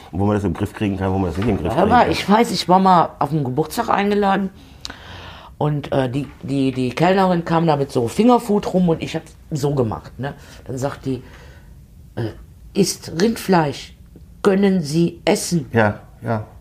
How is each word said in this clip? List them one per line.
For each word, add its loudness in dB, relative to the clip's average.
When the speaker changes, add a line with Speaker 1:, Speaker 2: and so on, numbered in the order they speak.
Speaker 1:
Und -4
wo 2
man 4
das 0
im 0
Griff -4
kriegen -2
kann, -2
wo 0
man 0
das -6
nicht -2
im 2
Griff -4
Speaker 2:
Hör 2
Speaker 1:
kriegen 2
Speaker 2:
mal, 4
Speaker 1:
kann. 0
Speaker 2:
ich -4
weiß, 4
ich -4
war 6
mal 4
auf -2
einen 0
Geburtstag -2
eingeladen. 0
Und, -2
äh, 0
die, -4
die, 0
die -4
Kellnerin 2
kam 0
da 4
mit -2
so 0
Fingerfood 2
rum 2
und 0
ich -6
hab -6
so -2
gemacht, -4
ne? -6
Dann -10
sagt -6
die, -4
äh, -4
„Ist -2
Rindfleisch, 0
können 4
Sie 0
essen?“ 0
Speaker 1:
Ja, 2
ja, -4